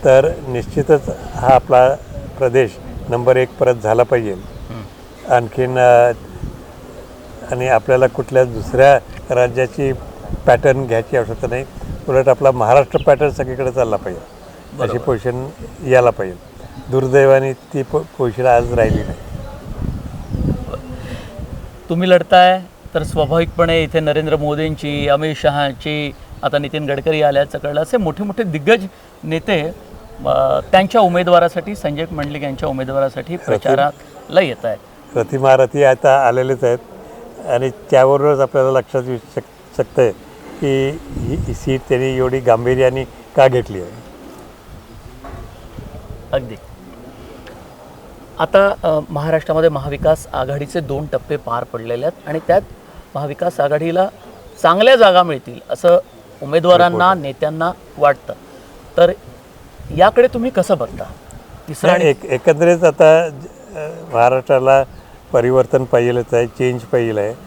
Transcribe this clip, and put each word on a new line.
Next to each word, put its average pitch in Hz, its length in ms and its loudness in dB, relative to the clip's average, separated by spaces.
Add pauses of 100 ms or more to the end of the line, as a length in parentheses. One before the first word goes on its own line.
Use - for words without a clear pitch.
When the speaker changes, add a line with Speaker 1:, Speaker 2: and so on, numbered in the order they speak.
Speaker 1:
तर 135 260 6 (180)
निश्चितच 139 600 -2 (260)
हा 131 200 4
आपला 127 400 4 (440)
प्रदेश 127 320 0 (380)
नंबर 123 280 2
एक 131 220 -2
परत 127 160 2
झाला 110 280 0
पाहिजे. 117 300 0
Speaker 2:
हं. 107 500 -14 (500)
Speaker 1:
आणखीन, 123 460 0
अ, 123 340 6 (1400)
आणि 127 180 -4
आपल्याला 127 380 2
कुठल्या 127 380 0
दुसऱ्या 127 520 4 (380)
राज्याची 123 580 -2 (540)
पॅटर्न 135 400 2
घ्यायची 113 300 -2
आवश्यकता 113 300 -4
नाही, 123 180 -6 (440)
उलट 131 200 2
आपला 135 220 4
महाराष्ट्र 127 520 2
पॅटर्न 143 280 2
सगळीकडे 127 400 -6
चालला 120 260 -2
पाहिजे, 92 240 -8
अशी - 560 -20
Speaker 2:
बरोबर. 120 220 -4
Speaker 1:
पोझिशन 127 500 -4 (400)
यायला 123 220 4
पाहिजे. 92 260 -8 (540)
दुर्दैवाने 135 640 4
ती 135 300 -8
पो-, 147 200 -4 (160)
पोझिशन 127 280 -2
आज 120 260 2
राहिली 110 300 0
नाही. 95 160 -10 (2750)
Speaker 2:
तुम्ही 180 220 0
लढताय 180 500 6 (340)
तर 160 80 -2
स्वाभाविकपणे 165 800 0
इथे 156 180 -2
नरेंद्र 156 360 -2
मोदींची, 147 720 -4
अमित 151 280 0
शहाची, 147 760 -4 (300)
आता 143 160 -2
नितीन 143 280 -6
गडकरी 147 360 -2
आल्याचं 143 360 0
कळलं, 147 240 -4
असे 202 140 -4
मोठे 180 280 -4
मोठे 202 180 -6
दिग्गज 185 420 0 (400)
नेते, 165 480 -4 (540)
अ, 67 340 0
त्यांच्या 196 400 2
उमेदवारासाठी, 175 760 2
संजय 156 340 -6
मंडलिक 147 320 -8
यांच्या 139 260 -8
उमेदवारासाठी 135 680 -4
Speaker 1:
रथी- - 120 -10
Speaker 2:
प्रचाराला 139 920 -2
येत 131 240 -4
आहेत. 110 140 -4 (380)
Speaker 1:
रथी 120 220 -4
महारथी 131 460 4
आता 135 440 4
आलेलेच 127 360 0
आहेत 120 140 2 (680)
आणि 127 240 -2 (200)
त्यावरूनच 139 500 4
आपल्याला 135 300 2
लक्षात 131 360 -2
येऊ 127 120 -6 (180)
शक-, - 400 -14
शकतंय 120 360 0 (480)
की 135 300 -2
ही, - 460 -8
ही - 180 -6
सीट 131 340 -4
त्यांनी 131 300 -2
एवढी 127 200 0
गांभीर्याने 127 640 0
का - 440 0
घेतली 117 320 -2
आहे. 90 280 -16 (2250)
Speaker 2:
अगदी. 123 220 -6 (1800)
आता, 196 440 2
अ, 156 260 0
महाराष्ट्रामध्ये 160 600 0
महाविकास 147 600 -2
आघाडीचे 143 480 -6
दोन 143 260 -8
टप्पे 143 300 -6
पार 123 280 -6
पडलेले 120 420 -8
आहेत - 220 -8
आणि 156 180 -6
त्यात 185 140 4 (540)
महाविकास 147 460 -6
आघाडीला 165 480 0 (540)
चांगल्या 208 340 6
जागा 190 260 6
मिळतील 131 380 -6 (100)
असं 175 280 2 (440)
उमेदवारांना, 175 640 2
Speaker 1:
वाटतं. 185 160 0
Speaker 2:
नेत्यांना 156 500 -6 (260)
वाटतं. 143 340 0 (640)
तर 175 160 4 (840)
याकडे 220 380 4
तुम्ही 247 160 -4
कसं 185 280 -2
बघता? - 260 -10 (640)
तिसरा 151 220 0
Speaker 1:
नाही, 180 120 2
Speaker 2:
आणि 156 80 4
Speaker 1:
एक-, 139 200 -4
एकंदरीत 165 540 2
आता 160 440 6
ज-, 156 480 -16
अ, 151 120 -12 (240)
महाराष्ट्राला 131 720 4 (480)
परिवर्तन 127 520 2
पाहिजेलच 120 500 0
आहे, 120 120 2
चेंज 123 340 -4
पाहिजे 113 400 -2
आहे. 107 140 -4 (120)